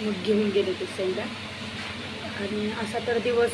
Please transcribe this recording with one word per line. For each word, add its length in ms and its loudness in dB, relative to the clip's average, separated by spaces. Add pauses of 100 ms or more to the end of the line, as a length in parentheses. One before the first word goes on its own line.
मग 120 0 (100)
घेऊन 280 4
गेले 220 4
ते 120 -4
सईला. 380 -2 (1160)
आणि 300 0 (120)
असा 240 -2
तर 120 2
दिवस 360 4